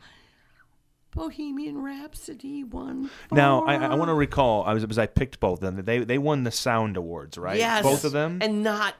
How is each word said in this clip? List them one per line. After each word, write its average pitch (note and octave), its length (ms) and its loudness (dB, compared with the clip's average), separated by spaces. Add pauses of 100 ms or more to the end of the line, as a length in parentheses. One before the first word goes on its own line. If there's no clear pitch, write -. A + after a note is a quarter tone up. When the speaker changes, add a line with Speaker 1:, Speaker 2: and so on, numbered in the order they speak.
(1120)
Speaker 1:
Bohemian D4 720 -8
Rhapsody C#4 800 -12
won G#3 480 -10 (220)
Speaker 2:
Now, C#3 320 6
I, C#3+ 100 4 (100)
I C3 40 2
Speaker 1:
four. C3 100 2
Speaker 2:
wanna E3 160 2
recall, C3 500 2
I G#2+ 100 2
was, A2 100 0
because G#2+ 140 -2
I A2 80 4
picked - 340 -2
both F#2 220 2
of F#2 140 -2
them. F#2+ 80 -6
They, A#2 200 0
they B2 140 0
won C#3+ 260 0
the A2+ 80 -2
Sound A2 440 0
Awards, E2+ 400 -8
right? F#2 220 -4
Speaker 1:
Yes. A3+ 240 2
Speaker 2:
Both C#3 220 4
of C#3+ 80 0
them? D#3 280 0
Speaker 1:
And G#3+ 220 0
not, G#3 380 0